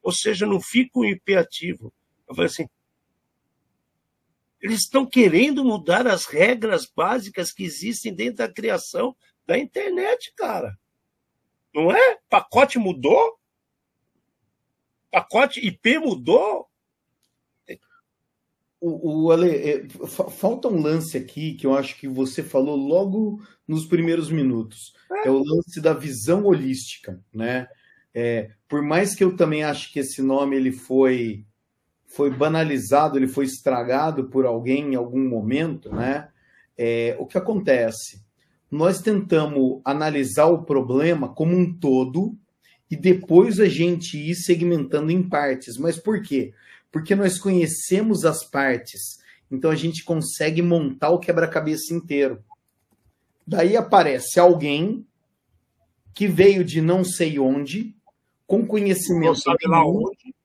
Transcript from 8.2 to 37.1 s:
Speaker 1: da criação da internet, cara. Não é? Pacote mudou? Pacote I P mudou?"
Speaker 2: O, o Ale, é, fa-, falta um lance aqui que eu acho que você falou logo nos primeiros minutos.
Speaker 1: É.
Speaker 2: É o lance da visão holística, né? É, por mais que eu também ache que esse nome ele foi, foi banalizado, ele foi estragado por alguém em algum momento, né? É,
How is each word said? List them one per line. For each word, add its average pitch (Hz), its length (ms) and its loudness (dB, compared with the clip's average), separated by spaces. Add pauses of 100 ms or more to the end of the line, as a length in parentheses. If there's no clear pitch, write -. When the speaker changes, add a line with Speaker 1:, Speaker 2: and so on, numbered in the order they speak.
Speaker 1:
da 226 120 -4
criação 214 640 -6 (320)
da - 100 0
internet, 403 760 -4
cara. 175 420 -6 (960)
Não 165 200 2
é? 480 240 4 (120)
Pacote 254 480 2
mudou? 180 640 2 (1700)
Pacote 240 560 0
I 185 60 0
P 240 260 0
mudou?" 240 680 0 (2250)
Speaker 2:
O, 160 440 -2
o 165 80 4
Ale, 175 160 8
é, 147 400 -2 (180)
fa-, - 220 -6
falta 240 400 -2
um 175 120 0
lance 156 360 -2
aqui 151 380 -8
que - 120 -4
eu 135 80 4
acho 139 220 -4
que 139 100 -14
você 131 340 -4
falou 139 360 -2
logo 196 680 -2 (220)
nos 156 180 -4
primeiros 165 460 0
minutos. 127 640 -4 (180)
Speaker 1:
É. 403 160 -4
Speaker 2:
É - 20 2
o 135 140 4
lance 160 380 -4
da 160 120 2
visão 143 520 -2
holística, 131 760 -2 (120)
né? 123 340 -6 (460)
É, 117 380 -4 (180)
por 147 120 -4
mais 170 320 0
que - 80 -2
eu 185 140 2
também 151 300 0
ache 143 260 -6
que 147 80 -6
esse 135 220 -6
nome 135 340 0
ele 131 160 0
foi, 123 720 0 (600)
foi 143 240 -2
banalizado, 143 880 0
ele 131 100 2
foi 139 160 -2
estragado 131 840 -2
por 131 160 0
alguém 131 480 -2
em - 20 0
algum 123 320 -2
momento, 127 640 -4
né? 135 360 -4 (480)
É, 117 420 -2